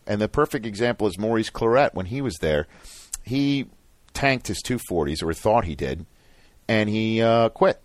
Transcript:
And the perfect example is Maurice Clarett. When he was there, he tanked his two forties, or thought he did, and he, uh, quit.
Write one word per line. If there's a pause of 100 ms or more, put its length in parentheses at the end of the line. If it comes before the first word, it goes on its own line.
And
the
perfect
example
is
Maurice
Clarett.
When
he
was
there, (560)
he (480)
tanked
his
two (100)
forties,
or
thought
he
did, (640)
and
he,
uh,
quit.